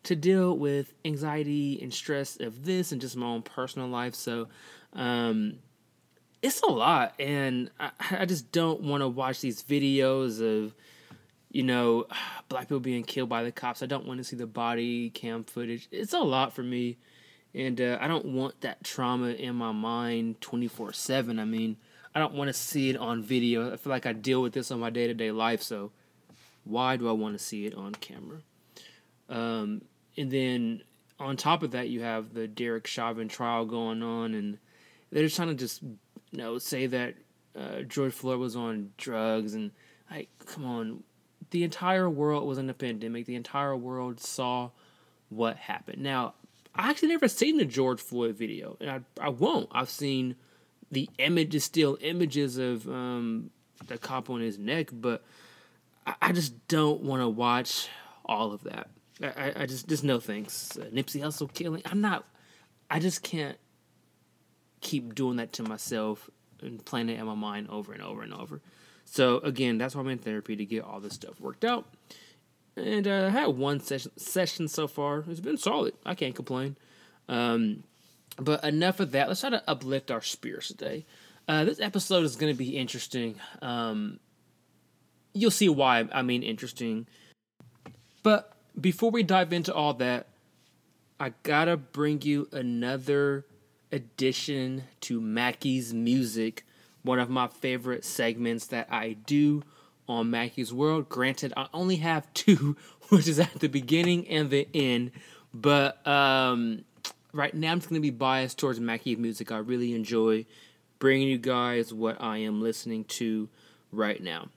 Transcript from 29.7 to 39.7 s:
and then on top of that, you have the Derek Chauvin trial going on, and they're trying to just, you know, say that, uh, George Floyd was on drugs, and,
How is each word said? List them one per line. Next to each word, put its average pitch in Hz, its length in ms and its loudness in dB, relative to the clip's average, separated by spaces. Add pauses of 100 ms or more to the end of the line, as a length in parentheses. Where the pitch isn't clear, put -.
and 131 140 -4
then 123 500 0 (380)
on 135 180 -4
top 160 240 4
of 147 100 -2
that, 123 180 -4
you 120 120 -4
have 113 320 -4
the 113 140 -4
Derek 113 400 -4
Chauvin 113 400 -4
trial 117 380 -2
going 113 360 -2
on, 113 320 -4
and 104 240 -4 (540)
they're 151 180 4
trying 165 200 -2
to 151 60 -2
just, 127 280 -8
you 113 140 -12 (360)
know, 117 240 -6
say 131 300 -2
that, 123 260 0 (420)
uh, - 280 -8
George 135 300 -2
Floyd 131 260 -2
was 123 160 -4
on 110 420 -4
drugs, 110 560 0
and, 107 160 -6 (400)